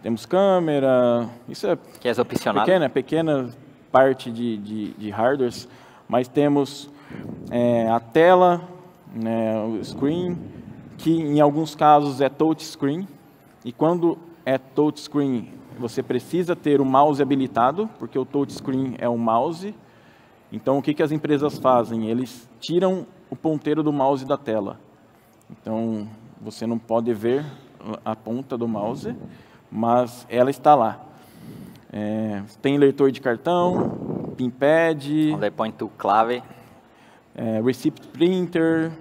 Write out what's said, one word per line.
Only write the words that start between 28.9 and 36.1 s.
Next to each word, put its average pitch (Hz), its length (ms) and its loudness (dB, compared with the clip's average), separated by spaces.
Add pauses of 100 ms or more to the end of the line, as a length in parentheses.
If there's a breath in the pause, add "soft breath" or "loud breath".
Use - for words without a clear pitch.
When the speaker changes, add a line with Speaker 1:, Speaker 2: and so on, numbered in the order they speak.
Speaker 1:
mas 117 600 0
ela 123 200 4
está 151 240 6
lá. 110 260 2 (920 loud breath)
É, 107 500 -6 (200)
tem 139 160 0
leitor 139 320 4
de - 100 -10
cartão, - 1160 -2
pinpad, 151 960 0
Speaker 2:
Onde 107 160 -2
põe 110 220 -4
tu 104 260 -8
clave. 113 440 2 (920 loud breath)